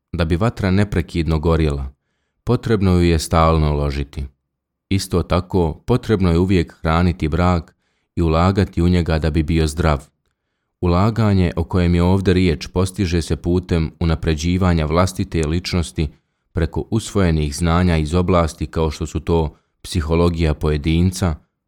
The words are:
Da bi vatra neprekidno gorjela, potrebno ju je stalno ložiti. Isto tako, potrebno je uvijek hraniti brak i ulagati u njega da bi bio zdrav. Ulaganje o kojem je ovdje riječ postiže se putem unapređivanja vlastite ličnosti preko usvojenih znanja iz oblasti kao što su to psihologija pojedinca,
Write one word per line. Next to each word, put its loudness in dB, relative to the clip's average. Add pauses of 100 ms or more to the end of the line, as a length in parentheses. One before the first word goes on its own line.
(120)
Da -2
bi 0
vatra 0
neprekidno 0
gorjela, -2 (500)
potrebno 0
ju 4
je 4
stalno 2
ložiti. -6 (640)
Isto -2
tako, -2 (120)
potrebno 0
je 4
uvijek 0
hraniti 0
brak -2 (400)
i -2
ulagati 2
u 4
njega 2
da 0
bi 0
bio 0
zdrav. -2 (720)
Ulaganje 2
o -2
kojem 2
je 2
ovdje 2
riječ 0
postiže -2
se -4
putem -2
unapređivanja 0
vlastite -2
ličnosti -4 (420)
preko -4
usvojenih -2
znanja 2
iz -2
oblasti 0
kao -2
što -8
su -6
to -2 (260)
psihologija 0
pojedinca, 0 (320)